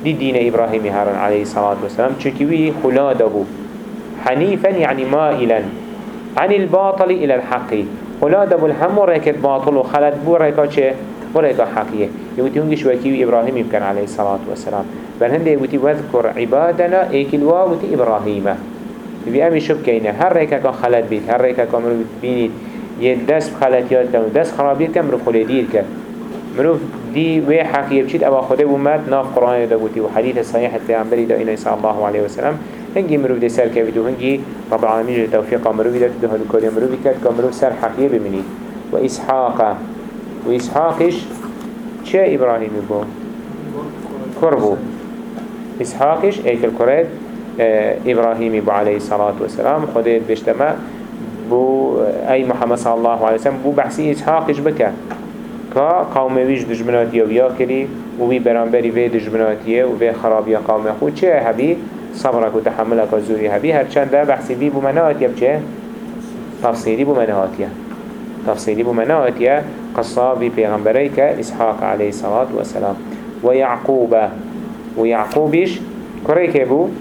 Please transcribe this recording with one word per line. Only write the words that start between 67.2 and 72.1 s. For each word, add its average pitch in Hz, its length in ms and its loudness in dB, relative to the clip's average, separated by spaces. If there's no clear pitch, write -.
تفصیلی 107 360 -2
بو 120 100 0
مناتیه 127 680 2
قصه 120 240 -2
بی 120 100 0
پیغمبری 110 600 2
که 139 300 2
اسحاق 107 440 -2
علیه 104 220 0
الصلاة 104 500 0